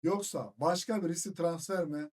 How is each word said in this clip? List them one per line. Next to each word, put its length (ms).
Yoksa 540
başka 480
birisi 300
transfer 500
mi? 300